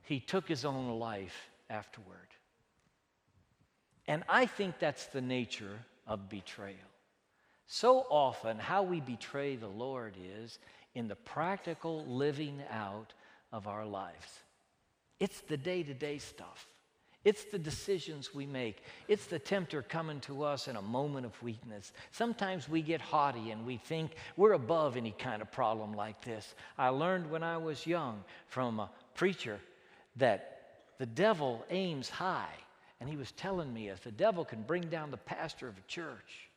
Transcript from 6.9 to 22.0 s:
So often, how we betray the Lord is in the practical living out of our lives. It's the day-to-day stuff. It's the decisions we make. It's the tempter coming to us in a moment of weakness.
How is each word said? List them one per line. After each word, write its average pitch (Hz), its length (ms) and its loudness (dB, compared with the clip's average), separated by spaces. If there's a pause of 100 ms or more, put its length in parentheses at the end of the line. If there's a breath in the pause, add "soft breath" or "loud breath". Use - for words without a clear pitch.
So 254 320 8 (100)
often, 120 480 4
how 180 240 4
we 180 180 2
betray 139 540 -4
the 110 140 -8
Lord 113 500 -6
is 101 400 -12 (360 loud breath)
in 120 120 -4
the 101 100 -4
practical 165 880 -4
living 139 600 0
out 107 500 -6 (380 loud breath)
of 107 160 -6
our 107 180 -4
lives. 95 560 -8 (800)
It's - 220 -2
the 156 140 -2
day-to-day 147 640 -2
stuff. - 500 -14 (560 soft breath)
It's 202 200 8
the 202 160 -4
decisions 156 760 -2
we 139 120 -4
make. 127 360 -2 (240 loud breath)
It's 208 220 4
the 165 100 -2
tempter 170 420 0
coming 156 420 -2
to 139 200 -4
us 147 240 0
in 131 80 -4
a 104 80 -4
moment 131 420 0
of 113 160 -8
weakness. 113 520 -8 (180 loud breath)